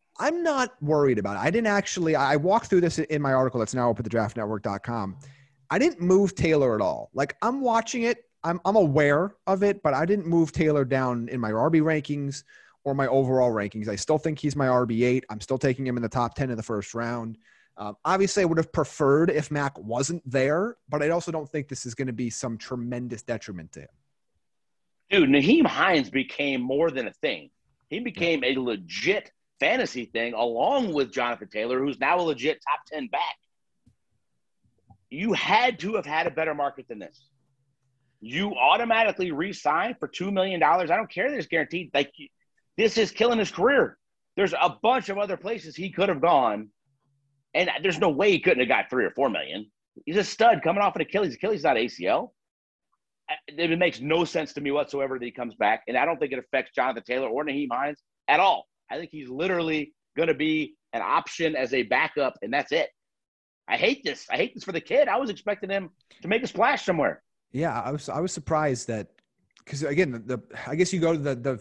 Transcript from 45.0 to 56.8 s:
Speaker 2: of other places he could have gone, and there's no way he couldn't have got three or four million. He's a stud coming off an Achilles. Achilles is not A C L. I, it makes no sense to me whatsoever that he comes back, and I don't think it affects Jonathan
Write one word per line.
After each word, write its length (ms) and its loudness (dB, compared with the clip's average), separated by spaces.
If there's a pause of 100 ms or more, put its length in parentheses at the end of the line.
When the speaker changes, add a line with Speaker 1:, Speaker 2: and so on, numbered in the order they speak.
Speaker 2:
of 100 -6
other 180 -4
places 380 -10
he 160 -8
could 180 0
have 120 0
gone, 480 4 (840)
and 140 0 (140)
there's 160 0
no 120 4
way 200 2
he 80 4
couldn't 220 2
have 80 2
got 200 2
three 160 0
or 60 -2
four 180 0
million. 420 -8 (360)
He's 100 -4
a 60 4
stud 400 4
coming 200 2
off 120 2
an 80 -2
Achilles. 320 -2
Achilles 240 -2
is 60 -4
not 120 2
A 120 0
C 180 -8
L. 260 0 (960)
I, 60 -8 (140)
it 300 -2
makes 220 0
no 240 0
sense 300 -4
to 60 -10
me 100 -2
whatsoever 480 -2
that 60 -10
he 80 -10
comes 240 -10
back, 320 0
and 80 -2
I 80 2
don't 140 0
think 140 -2
it 60 -6
affects 360 -4
Jonathan 300 -2